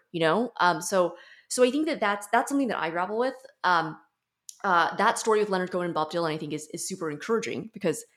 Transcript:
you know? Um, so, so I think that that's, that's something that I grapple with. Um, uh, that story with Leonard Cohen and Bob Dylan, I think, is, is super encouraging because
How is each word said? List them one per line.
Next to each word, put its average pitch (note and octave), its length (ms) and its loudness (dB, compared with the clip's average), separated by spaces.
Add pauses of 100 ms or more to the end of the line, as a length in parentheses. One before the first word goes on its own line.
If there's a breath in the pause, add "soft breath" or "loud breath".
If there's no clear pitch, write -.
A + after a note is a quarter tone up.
(100)
you F3 80 -6
know? A#3+ 400 2
Um, F3 240 2
so, F3 320 0 (340 loud breath)
so B3+ 140 2
I B3 80 6
think D4+ 160 -2
that D4+ 140 -4
that's, G3+ 320 -2
that's A#3+ 160 2
something C#4 200 0
that - 120 -2
I D#3+ 100 -2
grapple F#3 280 -2
with. B3+ 160 -2 (280)
Um, D#3+ 340 2 (680)
uh, F3 320 4
that A3+ 240 4
story G#3+ 180 2
with G#3 100 2
Leonard F#3 220 0
Cohen F3+ 140 -2
and F3 100 -2
Bob D#3 160 0
Dylan, E3 240 -2
I D#3 40 -6
think, D3+ 140 -6
is, D3+ 220 -8
is - 140 -8
super F3+ 200 -6
encouraging D3 640 -4
because E3 320 -2 (120)